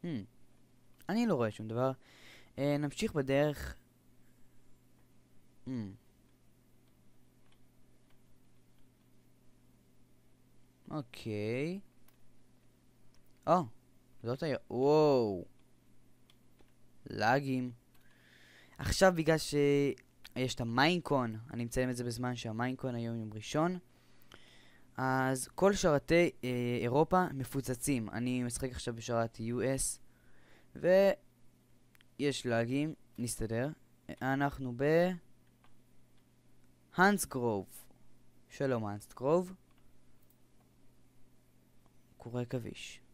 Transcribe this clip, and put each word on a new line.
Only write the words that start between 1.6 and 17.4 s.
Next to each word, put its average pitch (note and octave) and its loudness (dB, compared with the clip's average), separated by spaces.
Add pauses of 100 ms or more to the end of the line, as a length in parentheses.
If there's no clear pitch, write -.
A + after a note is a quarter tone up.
דבר. B2 0 (680)
אה, C#3+ 0
נמשיך D3 -4
בדרך. C#3 0 (1900)
Hmm. - -10 (4000)
אוקיי. B2 -4 (1700)
או, F3 6 (640)
זאת B2 -6
היה, D3 -2 (120)
וואו. C3 4 (1600)
לאגים. B2+ 0 (1080)